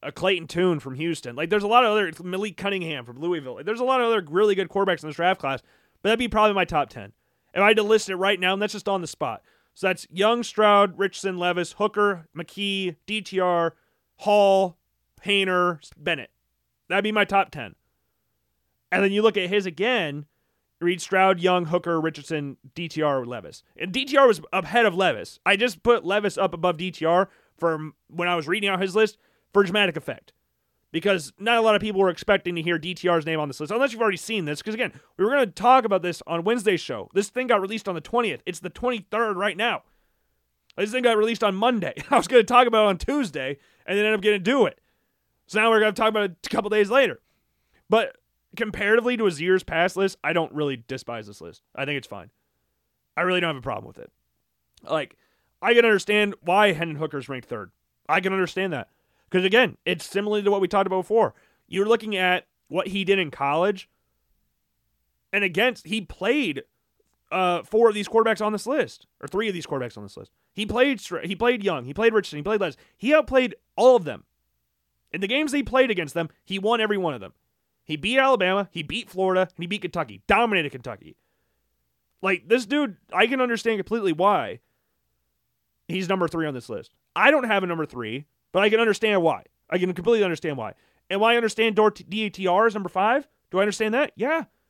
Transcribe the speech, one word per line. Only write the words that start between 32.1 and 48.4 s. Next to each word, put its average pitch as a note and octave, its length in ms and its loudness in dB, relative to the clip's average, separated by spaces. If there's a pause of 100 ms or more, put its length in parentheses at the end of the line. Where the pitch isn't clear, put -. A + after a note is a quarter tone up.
to E3 80 -6
hear E3+ 160 -2
D F3 160 -8
T - 140 -4
R's E3 180 2
name D#3+ 140 -2
on D3+ 80 -2
this C3 120 -10
list, D3+ 100 -8
unless A#3+ 220 0
you've A3 80 -8
already G#3 160 0
seen G3+ 300 -6
this. D3 160 -6
'Cause G#3+ 100 -6
again, A3 260 -6 (200)
we F#3 60 2
were A3 60 2
gonna C#4 160 2
talk A#3+ 380 4
about G3+ 160 0
this E3+ 260 -6
on E3+ 180 -4
Wednesday's G#3 360 0
show. A2+ 320 -10
This G3+ 160 0
thing B3+ 180 -4
got A3+ 140 4
released G3+ 280 -8
on F#3 60 -4
the D#3+ 60 -8
twentieth. A3+ 460 -4
It's F3+ 140 -8
the F3+ 100 -10
twenty-third A3 640 -4
right G3 200 -2
now. G#3 260 -2 (960)
This G#3 140 -2
thing B3+ 100 -2
got A#3 160 4
released A3 260 0
on G3 100 2
Monday. G#3+ 380 0 (100)
<laughs> - 80 -6
I C#4 60 6
was - 100 4
gonna A#3+ 160 6
talk B3 240 6
about A3 200 4
it - 20 4
on F#3 100 0
Tuesday, D3+ 600 -4 (260)
and G3 140 -4
then G#3 80 0
end G#3+ 80 2
up G3+ 80 -4
gonna G#3 160 2
do A3+ 260 4
it. - 160 -4 (640)
So G#3 140 -2
now A3+ 80 4
we're A3+ 120 6
gonna G#3+ 120 2
talk A3 160 0
about G#3 220 0
it E3+ 60 -18 (100)
a - 20 -10
couple G#3 220 -2
days G#3 200 2
later. A#3+ 300 2 (680)
But G#3+ 260 2 (400)